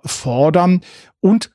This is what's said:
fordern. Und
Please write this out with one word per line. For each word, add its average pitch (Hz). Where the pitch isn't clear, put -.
fordern. 160
Und 202